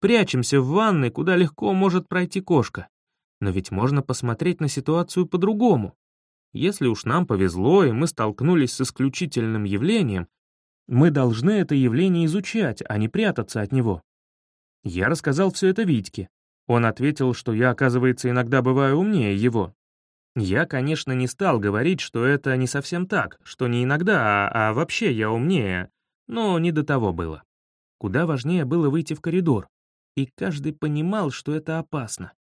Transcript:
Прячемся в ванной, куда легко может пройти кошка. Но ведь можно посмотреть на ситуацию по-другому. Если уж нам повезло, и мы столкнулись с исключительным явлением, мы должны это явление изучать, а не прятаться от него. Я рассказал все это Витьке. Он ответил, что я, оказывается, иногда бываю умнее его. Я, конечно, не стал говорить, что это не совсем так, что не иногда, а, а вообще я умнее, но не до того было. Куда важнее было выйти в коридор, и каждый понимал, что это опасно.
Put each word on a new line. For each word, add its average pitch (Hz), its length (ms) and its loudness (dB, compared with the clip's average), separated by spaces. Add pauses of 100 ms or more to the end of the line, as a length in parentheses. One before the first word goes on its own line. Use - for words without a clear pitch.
Прячемся 143 600 2
в 127 80 0
ванной, 170 420 2
куда 180 260 0
легко 180 360 0
может 190 360 2
пройти 180 320 -4
кошка. 143 480 0 (520)
Но 98 100 -2
ведь 92 220 -4
можно 131 300 0
посмотреть 131 580 -4
на 151 80 -2
ситуацию 170 580 -2
по-другому. 196 680 0 (580)
Если 165 340 -2
уж 113 180 -2
нам 165 220 0
повезло, 95 580 2
и 135 80 4
мы 131 140 0
столкнулись 127 640 0
с - 100 -4
исключительным 123 800 -2
явлением, 104 640 0 (580)
мы 147 240 6
должны 131 400 2
это 202 240 0
явление 160 520 2
изучать, 185 600 -2
а 107 100 -4
не 110 100 0
прятаться 143 520 -2
от 101 120 -4
него. 113 300 0 (840)
Я 92 240 0
рассказал 160 420 0
все 190 180 0
это 190 140 0
Витьке. 113 460 -2 (400)
Он 117 180 4
ответил, 127 480 0
что - 180 -6
я, 120 180 2
оказывается, 123 600 2
иногда 123 320 2
бываю 135 360 2
умнее 165 380 2
его. 107 380 0 (640)
Я, 110 300 0
конечно, 143 460 -4
не 127 140 -2
стал 156 320 0
говорить, 110 420 0
что - 240 -4
это 139 320 0
не 127 100 0
совсем 175 400 -4
так, 160 360 -4
что - 240 -8
не 120 160 0
иногда, 131 680 2
а, 110 220 2
а - 40 0
вообще 165 380 -2
я 110 180 0
умнее, 113 600 -2 (380)
но 220 300 -2
не 170 120 0
до 151 140 0
того 123 280 0
было. 82 300 -6 (560)
Куда 113 280 -2
важнее 156 380 -2
было 147 260 0
выйти 156 240 -4
в 147 60 -18
коридор, 165 480 0 (460)
и 139 120 -2
каждый 151 460 -6
понимал, 156 580 -2
что - 240 -8
это 156 240 -4
опасно. 127 640 -10